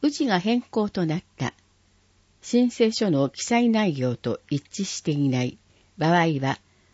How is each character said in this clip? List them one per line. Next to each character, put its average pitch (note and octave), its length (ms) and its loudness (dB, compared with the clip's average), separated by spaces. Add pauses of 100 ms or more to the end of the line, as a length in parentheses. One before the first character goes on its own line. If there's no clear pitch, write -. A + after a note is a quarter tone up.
氏 D4 240 0
が G3+ 140 2
変 A#3 240 0
更 G#3 260 -2
と F#3 160 -2
な D#3 140 0
っ - 40 -8 (140)
た、 - 160 -4 (880)
申 A#3+ 300 2
請 A3 200 0
書 G#3+ 200 0
の C#3 180 2
記 - 140 -12
載 A#3+ 260 2
内 G#3 300 0
容 B2+ 160 0
と - 240 -4 (100)
一 - 320 -6
致 G3 40 -6
し - 160 -10
て E3 100 -2
い C#3+ 180 0
な B2+ 140 0
い - 160 -6 (400)
場 D#3 80 0
合 E3 340 2
は、 C3+ 160 -2 (360)